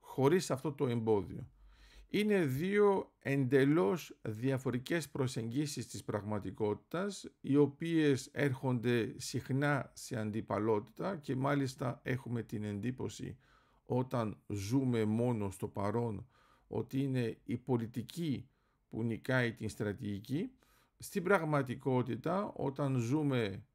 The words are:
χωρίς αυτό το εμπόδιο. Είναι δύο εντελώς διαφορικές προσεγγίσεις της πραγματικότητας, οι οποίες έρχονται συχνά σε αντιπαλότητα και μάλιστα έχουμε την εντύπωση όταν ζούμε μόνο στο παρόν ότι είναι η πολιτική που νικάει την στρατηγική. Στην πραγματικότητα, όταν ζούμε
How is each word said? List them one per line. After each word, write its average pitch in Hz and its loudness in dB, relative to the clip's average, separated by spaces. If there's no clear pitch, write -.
χωρίς 151 4
αυτό 143 -2
το 143 0
εμπόδιο. 110 0
Είναι 208 2
δύο 190 2
εντελώς 139 4
διαφορικές 131 -2
προσεγγίσεις 127 -4
της - -10
πραγματικότητας, 104 -4
οι 139 2
οποίες 147 4
έρχονται 123 0
συχνά 139 -2
σε - -8
αντιπαλότητα 107 -2
και 139 -4
μάλιστα 135 -2
έχουμε 120 -4
την 104 -6
εντύπωση 107 -6
όταν 123 -2
ζούμε 113 2
μόνο 110 2
στο - -8
παρόν 104 -2
ότι 131 -2
είναι 127 0
η 120 -2
πολιτική 123 -4
που - -6
νικάει 120 0
την 107 -8
στρατηγική. 104 -4
Στην - -6
πραγματικότητα, 143 0
όταν 135 -2
ζούμε 120 0